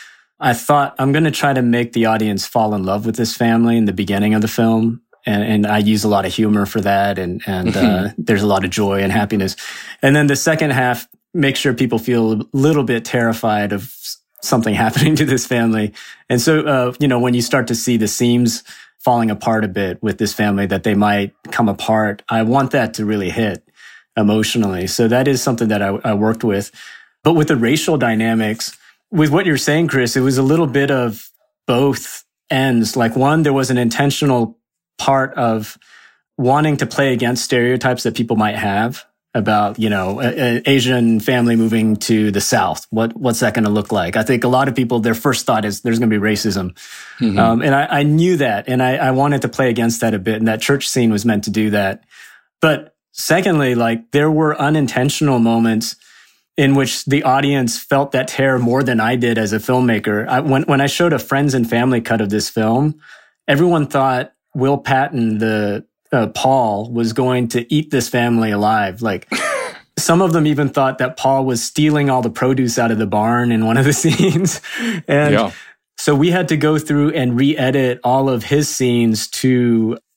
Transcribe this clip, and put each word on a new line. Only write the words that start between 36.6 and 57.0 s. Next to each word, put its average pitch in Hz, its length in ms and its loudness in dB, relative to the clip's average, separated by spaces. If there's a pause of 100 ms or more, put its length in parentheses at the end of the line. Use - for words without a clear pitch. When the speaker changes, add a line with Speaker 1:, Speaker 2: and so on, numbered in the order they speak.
Speaker 1:
to 135 80 -2
play 139 260 0
against 120 320 -2
stereotypes 123 600 0
that 113 120 -2
people 117 200 -2
might 107 200 0
have 107 480 -4 (300)
about, 104 440 0
you 110 100 0
know, 101 320 -2
a, 120 360 0
a 117 100 -4
Asian 123 540 2
family 120 340 2
moving 113 420 2
to 107 360 0
the 101 80 -2
South. 92 500 -2
What, 113 260 -2
what's 117 220 -2
that 113 160 0
gonna 107 160 0
look 104 220 -2
like? 90 240 -2
I 110 80 0
think 123 180 0
a 127 60 2
lot 131 180 2
of 127 80 -2
people, 123 240 0
their 113 160 0
first 123 320 -2
thought 110 180 0
is 101 180 -6
there's 113 180 0
gonna 117 100 2
be 104 80 2
racism. 98 580 -2 (440)
Speaker 2:
Mm-hmm. 107 180 0
Speaker 1:
Um, 117 240 2
and 139 140 2
I, 147 100 0 (140)
I - 20 2
knew 160 360 2
that, 113 300 -2
and 127 140 0
I, 131 140 0
I 131 160 0
wanted 139 300 0
to 123 60 -2
play 131 220 0
against 117 300 -2
that 113 140 0
a 101 40 -2
bit, 107 180 -4
and 113 120 0
that 110 120 -2
church 139 280 0
scene 117 240 2
was 104 120 -2
meant 107 200 0
to 110 60 -6
do 107 200 0
that. 101 340 -2 (560)
But - 360 0 (160)
secondly, 160 640 0
like, 117 360 -2
there 147 180 2
were 151 300 0
unintentional 143 800 0
moments 113 560 0 (640)
in 139 180 4
which 135 300 0